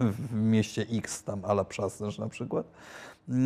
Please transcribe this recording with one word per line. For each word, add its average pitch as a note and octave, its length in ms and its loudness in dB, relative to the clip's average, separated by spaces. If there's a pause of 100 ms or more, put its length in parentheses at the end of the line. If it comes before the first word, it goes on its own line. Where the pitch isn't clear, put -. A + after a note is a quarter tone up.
<laughs> A#2 300 0
w A#2 40 -4
mieście A2 580 4
X, - 320 -2
tam G2+ 200 -6
a G#2 80 2
la G2 120 4
Przasnysz G#2 540 -4
na A2 100 -4
przykład. - 380 -4 (800)